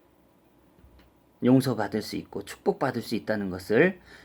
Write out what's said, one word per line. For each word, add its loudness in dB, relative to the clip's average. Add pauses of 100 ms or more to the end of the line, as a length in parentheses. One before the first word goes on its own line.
(1400)
용서받을 2
수 -8
있고 -10
축복받을 -4
수 -6
있다는 -4
것을 2 (240)